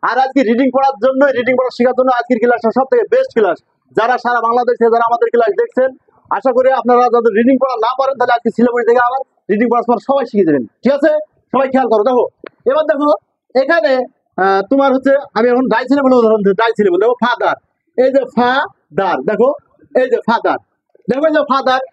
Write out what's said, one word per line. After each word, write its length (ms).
আর 160
আজকে 240
রিডিং 280
পড়ার 300
জন্য, 200
রিডিং 240
পড়া 140
শেখার 260
জন্য 160
আজকের 280
ক্লাসটা 320
সব 160
থেকে 220
বেস্ট 240
ক্লাস। 240
যারা 220
সারা 220
বাংলাদেশে 500
যারা 160
আমাদের 240
ক্লাস 260
দেখছেন, 340
আশা 220
করি 200
আপনারা 400
যদি 200
রিডিং 260
পড়া 180
না 200
পারেন, 200
তাহলে 180
আজকে 160
শিলিগুড়ি 360
থেকে 140
আবার 200
রিডিং 200
পড়া 140
তোমার 220
সবাই 220
শিখে 200
যাবেন, 180
ঠিক 120
আছে? 180
সবাই 220
খেয়াল 180
করো, 160
দেখো, 200
এবার 200
দেখো 240
এখানে, 380
আহ, 300
তোমার 240
হচ্ছে, 200
আমি 140
এখন 200
ডাইসিলেবল 440
উদাহরণ 300
দিই, 180
ডাইসিলেবল, 400
দেখো, 200
ফাদার, 360
এই 140
যে 180
ফাদার, 960
দেখো, 240
এই 160
যে 120
ফাদার, 360
দেখো, 160
এই 100
যে 140
ফাদার। 340